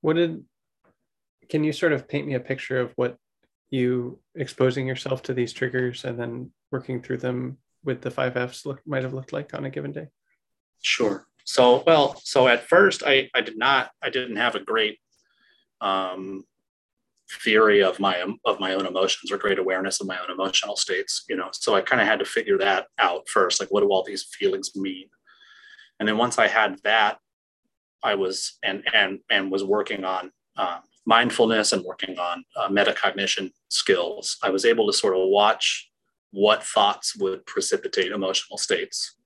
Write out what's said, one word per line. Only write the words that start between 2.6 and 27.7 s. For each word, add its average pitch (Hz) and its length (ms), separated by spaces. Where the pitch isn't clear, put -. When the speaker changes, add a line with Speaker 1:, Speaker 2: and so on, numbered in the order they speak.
Speaker 1:
of 120 160
what 123 220
you 123 480
exposing 135 520
yourself 131 360
to 127 100
these 123 180
triggers 127 540
and 123 140
then 120 320
working 127 300
through - 160
them 127 400
with 131 180
the 127 100
five 127 260
Fs 123 300
look, 139 180
might 139 160
have 127 140
looked 131 180
like 147 220
on 147 100
a 135 60
given 143 200
day? 151 180
Speaker 2:
Sure. 104 420
So, 127 440
well, 147 360
so 127 240
at 120 200
first 175 360
I, 135 300
I 127 80
did 113 160
not, 127 320
I 131 80
didn't 123 260
have 117 160
a 98 100
great, 110 360
um, 95 640
theory 107 380
of 92 180
my, 92 240
of 104 140
my 95 160
own 95 100
emotions 92 460
or 101 60
great 98 200
awareness 95 440
of 98 40
my 92 160
own 90 80
emotional 95 460
states, - 520
you - 80
know? 92 160
So - 220
I 95 80
kinda 120 240
had 107 140
to 101 60
figure 104 340
that 98 260
out 87 280
first, 92 320
like, 98 100
what 101 120
do 101 80
all 95 140
these 101 200
feelings 95 520
mean? 95 340
And 107 80
then 107 100
once 117 200
I 113 100
had 104 360
that, 110 340